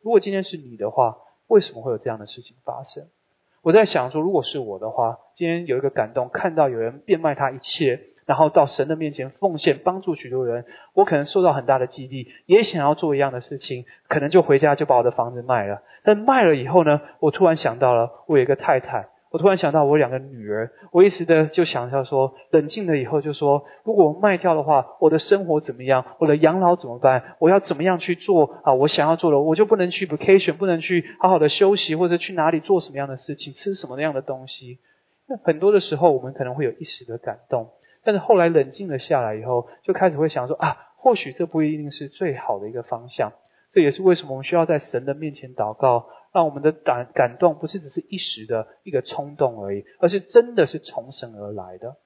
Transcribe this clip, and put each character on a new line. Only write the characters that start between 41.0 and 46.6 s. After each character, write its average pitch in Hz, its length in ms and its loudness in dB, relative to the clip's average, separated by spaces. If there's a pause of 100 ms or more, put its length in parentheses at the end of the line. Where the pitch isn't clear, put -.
许 143 180 -8
这 175 140 -6
不 160 160 -2
一 151 160 -2
定 147 120 -10
是 143 180 -14
最 151 280 -6
好 104 240 -6
的 104 80 -12
一 117 40 -14
个 120 100 -10
方 120 260 -12
向。 113 240 -6 (400)
这 190 80 4
也 147 100 4
是 190 120 -8
为 185 120 6
什 - 80 -6
么 139 80 -16
我 131 60 -8
们 135 80 -12
需 175 100 -6
要 165 120 2
在 156 120 0
神 127 260 -6
的 139 100 -4
面 151 200 -10
前 127 220 -20
祷 107 180 -4
告， 120 320 0 (260)
让 170 140 2
我 151 60 -2
们 139 100 -12